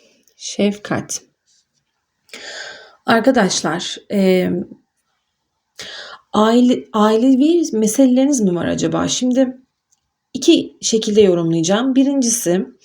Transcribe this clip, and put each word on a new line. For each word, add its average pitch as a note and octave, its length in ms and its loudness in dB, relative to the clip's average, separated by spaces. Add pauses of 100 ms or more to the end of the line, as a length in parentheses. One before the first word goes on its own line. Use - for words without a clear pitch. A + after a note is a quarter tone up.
(380)
şefkat. - 840 -6 (1800)
Arkadaşlar, G#3+ 920 0 (140)
e, F#3 380 2 (1800)
aile, A#3 500 2 (100)
ailevi B3+ 680 2 (120)
meseleleriniz B3+ 680 2
mi F#3 140 0
var E3 100 -4
acaba? E3 420 -2
Şimdi B3+ 500 -2 (760)
iki C4+ 480 0
şekilde A3 400 0
yorumlayacağım. F3+ 720 2
Birincisi, B3 680 0 (200)